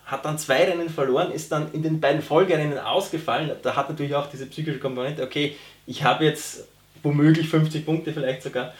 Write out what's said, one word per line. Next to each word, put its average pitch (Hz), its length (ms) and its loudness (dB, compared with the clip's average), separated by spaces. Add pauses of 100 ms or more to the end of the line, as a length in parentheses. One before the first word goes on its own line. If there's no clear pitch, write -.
hat - 200 -6
dann 151 120 -4
zwei 143 280 4
Rennen 170 240 0
verloren, 147 420 2
ist - 220 -8
dann 156 180 -2
in 160 100 -4
den 156 200 0
beiden 143 200 2
Folgerennen 151 560 2
ausgefallen. - 760 -2 (100)
Da - 160 -2
hat 143 100 0
natürlich 143 280 -4
auch 143 140 -2
diese 131 180 -12
psychische 156 320 -6
Komponente, 131 440 -4
okay, 147 320 -2 (320)
ich 127 160 -6
habe 143 220 4
jetzt - 400 -2 (380)
womöglich 151 440 6
fünfzig 156 380 2
Punkte 156 260 -2
vielleicht 131 300 -4
sogar, 127 380 -6